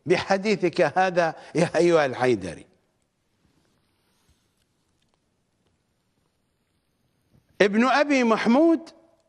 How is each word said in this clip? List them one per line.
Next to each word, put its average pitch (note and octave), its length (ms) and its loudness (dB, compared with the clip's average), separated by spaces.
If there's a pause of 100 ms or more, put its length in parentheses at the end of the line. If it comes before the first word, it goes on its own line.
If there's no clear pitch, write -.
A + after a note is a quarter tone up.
بحديثك F#3 760 -2 (180)
هذا F3 360 0 (200)
يا D#3+ 220 0
أيها E3 300 4
الحيدري. A2+ 600 -2 (4000)
ابن G#3+ 220 0
أبي C4+ 400 0
محمود C4 560 2 (480)